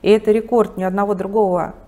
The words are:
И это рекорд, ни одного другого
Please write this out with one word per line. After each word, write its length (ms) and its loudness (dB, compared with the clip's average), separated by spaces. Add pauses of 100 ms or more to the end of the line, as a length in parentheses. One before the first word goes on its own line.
И 80 2
это 200 4
рекорд, 460 0
ни 60 -6
одного 320 -2
другого 600 -2 (140)